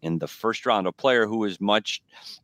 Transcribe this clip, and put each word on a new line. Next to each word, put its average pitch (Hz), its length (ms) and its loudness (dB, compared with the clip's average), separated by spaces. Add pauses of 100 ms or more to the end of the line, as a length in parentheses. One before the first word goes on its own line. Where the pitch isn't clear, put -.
in 82 160 -2
the 80 100 -6
first - 380 -4
round, 104 200 2
a 87 60 -2
player 123 340 2
who 110 120 -4
was 101 200 -4
much 104 440 0 (420)